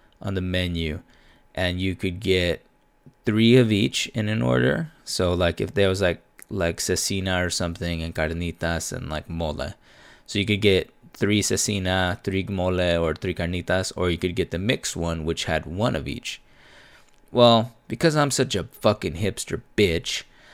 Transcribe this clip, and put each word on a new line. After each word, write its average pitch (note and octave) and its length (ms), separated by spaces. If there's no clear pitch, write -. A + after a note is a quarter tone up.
on G2 140
the F#2 60
menu, F2 580
and F2+ 260
you F#2+ 140
could F#2 240
get F#2 440
three A2+ 320
of A#2 140
each G#2 380
in G#2+ 200
an A2 140
order. B2 480
So, F2+ 300
like, F2 260
if G2 140
there G2 160
was, F#2+ 120
like, F2 200
like, F2 260
cecina F#2 640
or F2+ 60
something, E2+ 540
and E2 100
carnitas E2 800
and, E2+ 180
like, D2+ 180
mole. D#2+ 460
So - 100
you G2+ 80
could G#2 160
get F#2+ 320
three G#2 260
cecina, F#2 840
three F#2+ 200
mole, F#2 360
or E2+ 360
three F2+ 180
carnitas, F2+ 640
or F2+ 160
you E2 80
could F2+ 160
get F2 160
the E2+ 80
mixed A2 360
one, E2 300
which D#2+ 200
had D#2+ 200
one F#2+ 300
of C3 120
each. - 320
Well, A#2 440
because D3+ 280
I'm C#3+ 160
such B2+ 240
a F2+ 80
fucking G2+ 500
hipster - 480
bitch, E2+ 460